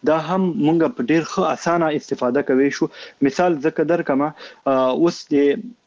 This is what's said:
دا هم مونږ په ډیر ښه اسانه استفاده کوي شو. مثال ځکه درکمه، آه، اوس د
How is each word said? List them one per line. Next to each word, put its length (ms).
دا 60
هم 160
مونږ 320
په 40
ډیر 100
ښه 200
اسانه 320
استفاده 500
کوي 260
شو. 100
مثال 420
ځکه 300
درکمه، 340
آه، 260
اوس 400
د 260